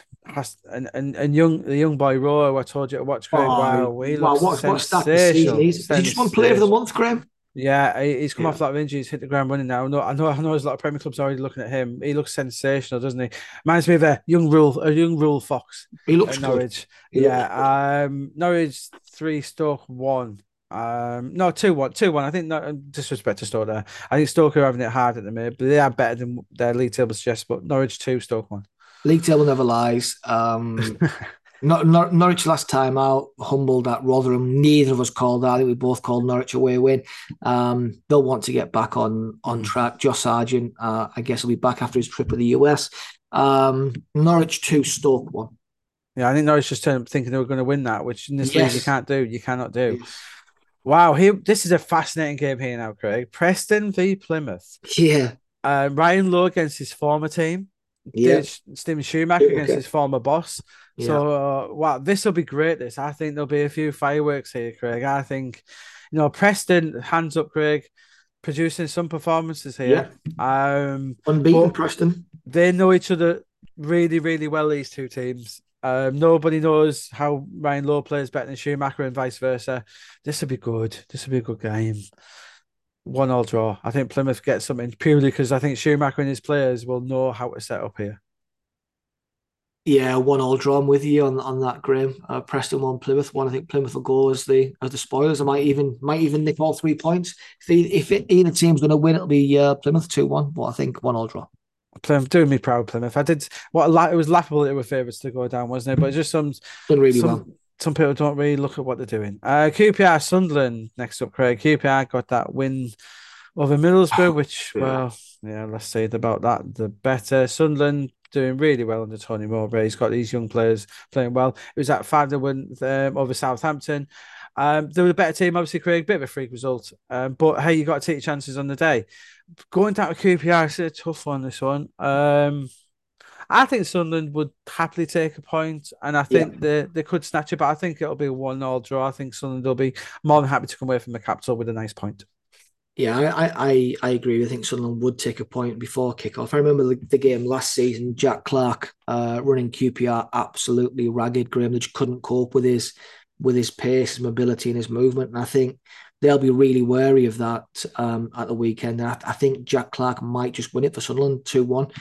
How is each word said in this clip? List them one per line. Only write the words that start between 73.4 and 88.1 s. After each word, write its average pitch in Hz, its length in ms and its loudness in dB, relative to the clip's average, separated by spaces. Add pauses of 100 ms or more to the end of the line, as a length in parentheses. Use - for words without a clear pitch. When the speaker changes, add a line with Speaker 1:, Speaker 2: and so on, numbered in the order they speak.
Speaker 1:
really, 165 420 0
really 156 300 -2
well, 151 200 0
these 147 220 -4
two 135 180 -12
teams. 123 520 -10 (220)
Um, 131 360 0
nobody 160 420 4
knows 156 520 2
how 143 420 -2
Ryan 143 300 -4
Lowe 147 180 0
plays 143 280 -6
better 127 160 -6
than 135 100 -12
Schumacher 143 480 -4
and 127 100 -8
vice 127 240 -6
versa. 127 460 -4 (400)
This 147 160 -6
will 143 80 -4
be 131 100 -4
good. 113 380 -4 (140)
This - 160 -14
will 135 60 -6
be 127 60 0
a 117 40 0
good 113 180 -10
game. 110 360 -4 (1080)
One 131 260 -2
all 123 140 0
draw. 110 380 -2
I 117 80 -6
think 120 200 -4
Plymouth 135 340 -4
gets 110 220 -2
something 120 320 -6
purely 143 340 4
'cause 131 200 -2
I 135 60 2
think 139 200 -2
Schumacher 147 420 0
and 139 80 -2
his 135 120 -6
players 131 440 -2
will 123 160 -4
know 127 320 -2
how 113 160 -8
to - 140 -14
set 110 180 -8
up 110 160 -10
here. 104 240 -10 (1700)